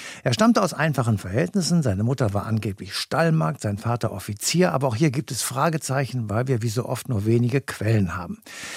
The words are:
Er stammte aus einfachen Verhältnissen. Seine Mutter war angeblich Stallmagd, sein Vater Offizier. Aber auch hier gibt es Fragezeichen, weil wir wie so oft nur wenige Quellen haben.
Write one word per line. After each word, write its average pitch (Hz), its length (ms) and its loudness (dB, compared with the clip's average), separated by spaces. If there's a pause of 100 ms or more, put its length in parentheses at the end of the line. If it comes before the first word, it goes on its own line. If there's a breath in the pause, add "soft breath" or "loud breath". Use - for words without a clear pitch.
(240 loud breath)
Er 131 100 2
stammte 220 300 4
aus 180 100 0
einfachen 123 440 2
Verhältnissen. 165 640 0
Seine 104 220 2
Mutter 120 300 0
war 107 120 -2
angeblich 104 480 -4
Stallmagd, 160 680 0
sein 101 160 -2
Vater 117 340 -2
Offizier. 160 640 0
Aber 139 160 2
auch 107 80 -2
hier 147 140 4
gibt 135 200 -4
es 117 120 -4
Fragezeichen, 131 840 -2
weil 120 200 0
wir 120 120 2
wie 120 60 -2
so 117 180 -2
oft - 220 -6
nur 101 180 0
wenige 120 360 4
Quellen 104 560 0
haben. 90 240 -8 (360 loud breath)